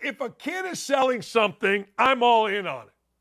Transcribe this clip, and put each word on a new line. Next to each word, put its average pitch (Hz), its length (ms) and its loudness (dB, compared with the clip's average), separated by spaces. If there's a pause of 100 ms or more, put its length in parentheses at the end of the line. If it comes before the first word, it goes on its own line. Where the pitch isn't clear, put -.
if 262 180 -8
a 247 80 -6
kid 370 380 -8
is 349 160 -8
selling 262 400 0
something, 202 640 0 (120)
I'm 247 240 4
all 233 240 4
in 196 200 -4
on 123 220 -10
it. - 40 -20 (280)